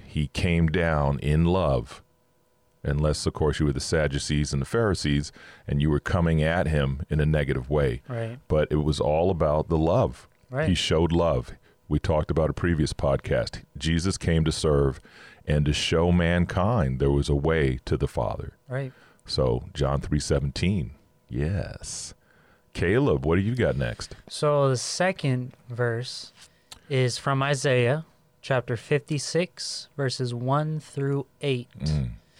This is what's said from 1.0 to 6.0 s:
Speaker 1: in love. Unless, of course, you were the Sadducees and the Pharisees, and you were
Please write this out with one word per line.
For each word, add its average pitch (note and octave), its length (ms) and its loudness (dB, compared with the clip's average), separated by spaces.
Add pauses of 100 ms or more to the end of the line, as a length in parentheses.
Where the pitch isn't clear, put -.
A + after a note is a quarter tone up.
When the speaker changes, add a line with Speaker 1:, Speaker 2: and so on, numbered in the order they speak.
Speaker 1:
in D#2 240 2
love. D#2+ 580 0 (800)
Unless, D2 440 0
of - 80 -2
course, D2+ 260 0
you D2+ 60 2
were C#2+ 60 2
the B1+ 80 -4
Sadducees D2 720 0
and C#2 100 0
the C#2 40 -6
Pharisees, E2 640 0 (360)
and C#2+ 160 0
you D2+ 80 4
were C#2+ 100 2